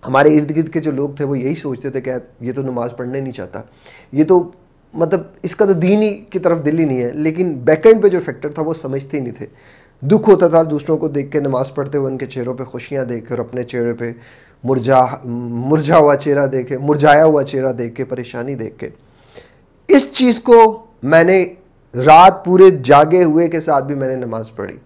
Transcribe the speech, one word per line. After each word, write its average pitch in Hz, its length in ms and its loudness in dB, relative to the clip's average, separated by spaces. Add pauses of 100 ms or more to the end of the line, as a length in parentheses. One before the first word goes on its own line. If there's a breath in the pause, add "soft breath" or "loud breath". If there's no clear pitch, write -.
हमारे 139 300 2
इर्द 151 180 0
गिर्द 160 180 -4
के 160 120 -6
जो 151 120 -4
लोग 139 280 -6
थे 151 40 -4
वो 139 100 -4
यही 135 220 -4
सोचते 135 340 -10
थे 131 100 -6
कि 127 100 -10 (360)
ये 127 60 -6
तो 135 100 -8
नमाज़ 120 300 -8
पढ़ने 127 280 -10
नहीं 131 120 -10
चाहता, 101 320 -14 (480 soft breath)
ये 147 120 2
तो 175 280 0 (420)
मतलब 165 380 -4 (120)
इसका 196 220 -2
तो 196 100 2
दीन 190 260 0
ही 214 80 -2 (220)
की 190 80 -6
तरफ 170 200 0
दिल 147 180 -2
ही 160 80 0
नहीं 131 120 -2
है, 120 160 -4
लेकिन 160 400 -4 (100)
बैक 156 220 2
एंड 220 160 6
पे 202 60 4
जो 180 120 0
फैक्टर 147 320 -10
था 156 100 -8
वो 160 140 -4
समझते 139 400 -10
ही 139 60 -6
नहीं 120 120 -10
थे। - 140 -16 (540 soft breath)
दुख 208 260 0
होता 180 200 6
था 165 160 4
दूसरों 151 320 -4
को 160 140 -4
देख 139 200 -6
के, 156 100 -2
नमाज़ 135 320 -4
पढ़ते 139 260 -6
हुए 135 120 -4
उनके 131 180 -10
चेहरों 127 260 -8
पे 127 120 -12
खुशियाँ 127 400 -10
देख 120 220 -10
के 120 60 -8
और 117 60 -6
अपने 120 240 -8
चेहरे 120 300 -4
पे 117 200 -10 (500 soft breath)
मुरझा, 127 600 0
मुरझा 123 720 -2
हुआ 147 200 4
चेहरा 143 320 -2
देख 131 200 -6
के, 131 100 -8
मुरझाया 147 460 4
हुआ 151 200 2
चेहरा 135 280 -4
देख 117 220 -8
के, 135 100 -8
परेशानी 123 500 -10
देख 110 220 -12
के। - 140 -14 (1000 soft breath)
इस 277 240 4
चीज़ 247 280 0
को 233 180 6 (460)
मैंने 165 380 4 (520)
रात 156 500 8
पूरे 185 260 8 (120)
जागे 151 400 4
हुए 165 260 2
के 165 120 -4
साथ 147 220 0
भी 143 120 -8
मैंने 131 220 -6
नमाज़ 113 420 -8
पढ़ी 101 160 -10 (120)